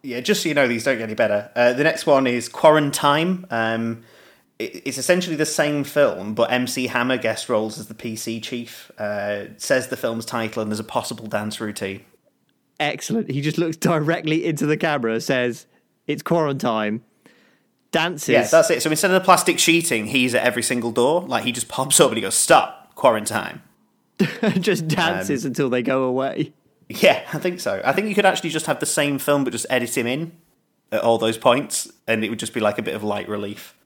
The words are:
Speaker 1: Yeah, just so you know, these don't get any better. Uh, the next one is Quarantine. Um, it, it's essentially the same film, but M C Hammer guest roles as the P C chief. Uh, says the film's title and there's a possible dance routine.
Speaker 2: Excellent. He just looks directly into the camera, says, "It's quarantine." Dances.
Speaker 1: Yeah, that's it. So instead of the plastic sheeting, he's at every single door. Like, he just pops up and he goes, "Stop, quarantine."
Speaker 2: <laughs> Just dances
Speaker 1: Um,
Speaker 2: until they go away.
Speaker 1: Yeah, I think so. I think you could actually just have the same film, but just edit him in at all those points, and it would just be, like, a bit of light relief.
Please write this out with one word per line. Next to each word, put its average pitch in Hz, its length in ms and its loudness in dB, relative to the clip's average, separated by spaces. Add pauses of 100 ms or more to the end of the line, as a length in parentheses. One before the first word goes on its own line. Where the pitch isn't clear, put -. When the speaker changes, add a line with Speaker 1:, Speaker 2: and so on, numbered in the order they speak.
Speaker 1:
Yeah, 123 160 -6
just 190 240 0
so 165 60 -2
you 147 60 -2
know, 135 120 4
these 117 160 -2
don't 131 140 0
get 113 60 -6
any 107 100 -6
better. 104 420 0
Uh, 123 180 4
the 139 100 0
next 160 240 0
one 135 180 6
is 120 240 -2
Quarantine. 156 1000 4
Um, 113 500 -2 (560)
it, - 280 -10
it's 131 120 -6
essentially 175 380 0
the 147 100 0
same 147 380 0
film, 107 500 0
but 113 180 2
M 123 140 0
C 127 220 -4
Hammer 123 300 0
guest 110 320 -4
roles 110 280 0
as 110 100 -12
the 110 60 -18
P 113 220 -10
C 113 260 -8
chief. - 560 -10
Uh, 104 480 -4 (120)
says 127 320 0
the 135 80 -4
film's 113 280 -4
title 113 380 -4
and 107 80 -2
there's 107 80 -2
a 110 40 -8
possible 113 440 -6
dance 104 340 -6
routine. 104 420 -8 (760)
Speaker 2:
Excellent. 208 500 -4
He 139 120 -2
just 151 180 -2
looks 165 180 -2
directly 160 640 0
into 156 220 -2
the 151 120 2
camera, 123 440 0
says, 123 460 -2 (400)
"It's 151 160 -4
quarantine." 127 760 0 (920)
Dances. 165 380 -2
Speaker 1:
Yeah, 123 140 6
that's 160 260 6
it. 135 120 2
So 160 80 0
instead 180 220 2
of 185 100 6
the 180 40 -8
plastic 170 340 6
sheeting, 151 480 2
he's 127 260 2
at 117 120 2
every 123 180 0
single 120 280 -2
door. 143 320 2
Like, 120 200 -4
he 123 80 -2
just 113 160 -6
pops 139 320 0
up 147 80 8
and 110 100 0
he 107 40 -2
goes, 95 140 -4
"Stop, - 600 2
quarantine." 107 680 0 (580)
Speaker 2:
<laughs> 190 400 0
Just 170 280 0
dances 160 580 0
Speaker 1:
Um, 131 40 -4
Speaker 2:
until 131 200 0
they 123 120 0
go 131 220 0
away. 131 500 -2 (340)
Speaker 1:
Yeah, - 360 2 (100)
I 151 60 -6
think 180 200 -4
so. 98 240 -4
I - 80 2
think 196 160 0
you 202 80 -4
could 196 100 2
actually 175 260 2
just 156 160 -4
have 160 120 -2
the 147 60 -2
same 143 320 0
film, 143 260 2
but 127 80 -2
just 117 180 -6
edit 120 280 0
him 117 100 0
in 156 260 -4 (580)
at 107 100 -2
all 117 160 4
those 110 220 0
points, - 520 0 (160)
and 110 160 0
it 104 60 -4
would 110 100 -6
just 110 140 -8
be, 120 60 -4
like, 104 180 2
a 113 60 -6
bit - 120 -4
of 107 80 -8
light 101 240 -4
relief. 101 480 -10 (100)